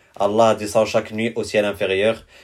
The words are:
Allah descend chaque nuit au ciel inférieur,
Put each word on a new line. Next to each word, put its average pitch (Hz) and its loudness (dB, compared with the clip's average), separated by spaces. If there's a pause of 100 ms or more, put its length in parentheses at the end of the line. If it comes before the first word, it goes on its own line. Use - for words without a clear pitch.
(180)
Allah 110 4
descend 107 0
chaque 110 -4
nuit 110 -4
au 117 -4
ciel 107 0
inférieur, 101 -2 (180)